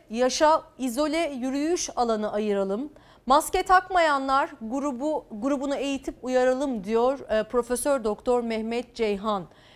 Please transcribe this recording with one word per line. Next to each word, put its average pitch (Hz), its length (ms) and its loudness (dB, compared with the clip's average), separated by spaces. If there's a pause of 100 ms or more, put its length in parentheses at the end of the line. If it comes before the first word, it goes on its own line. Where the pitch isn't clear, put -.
(100)
yaşa 254 520 2 (160)
izole 285 600 -2
yürüyüş 285 560 -2
alanı 220 360 0
ayıralım. 208 600 0 (340)
Maske 311 360 4
takmayanlar 320 880 4 (100)
grubu, 269 680 -4
grubunu 269 460 -2
eğitip 277 460 -4
uyaralım 254 600 0
diyor, 233 340 0 (120)
e, 214 180 0
Profesör 247 560 -2
Doktor 240 380 0
Mehmet 226 520 -4
Ceyhan. 208 520 -2 (300)